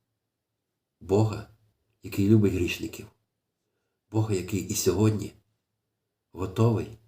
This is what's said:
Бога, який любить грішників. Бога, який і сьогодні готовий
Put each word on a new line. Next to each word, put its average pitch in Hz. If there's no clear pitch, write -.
Бога, 101
який 101
любить 104
грішників. 85
Бога, 107
який 92
і -
сьогодні 101
готовий 98